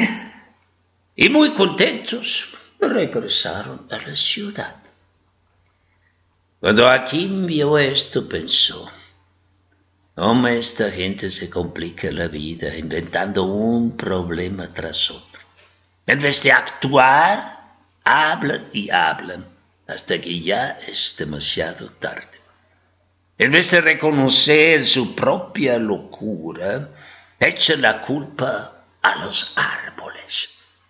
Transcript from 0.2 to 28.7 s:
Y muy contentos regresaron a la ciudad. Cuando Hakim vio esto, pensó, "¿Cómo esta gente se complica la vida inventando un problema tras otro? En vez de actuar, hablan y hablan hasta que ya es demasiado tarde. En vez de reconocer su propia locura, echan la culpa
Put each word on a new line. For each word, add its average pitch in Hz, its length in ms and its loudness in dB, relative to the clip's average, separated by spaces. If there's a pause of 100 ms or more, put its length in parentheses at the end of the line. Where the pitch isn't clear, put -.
Y 165 140 4
muy 302 260 4
contentos - 960 -2 (320)
regresaron 110 1080 -4
a 113 80 -8
la 143 180 -12
ciudad. - 600 -4 (1800)
Cuando 107 300 6
Hakim 175 580 2
vio 151 320 2
esto, 135 500 0
pensó, - 640 -2 (1200)
"¿Cómo 117 340 4
esta 117 420 0
gente 95 400 -4
se 92 180 -4
complica 85 600 -6
la 85 180 -4
vida 78 480 -8
inventando 82 680 -4
un 113 520 0
problema 90 760 -4
tras - 380 -6
otro? - 320 -20 (640)
En 135 140 2
vez 143 220 2
de 135 100 4
actuar, 139 1200 2 (260)
hablan 151 680 0
y 101 180 -6
hablan 87 560 -2 (400)
hasta - 340 -4
que 85 200 -8
ya 101 460 -4
es - 320 0
demasiado 76 720 -4
tarde. - 500 -12 (1000)
En 135 140 4
vez 175 180 4
de 175 100 6
reconocer 151 1040 4
su 123 280 0
propia 135 640 0
locura, 98 1120 -6 (480)
echan 151 440 0
la 110 180 2
culpa 131 840 -6 (180)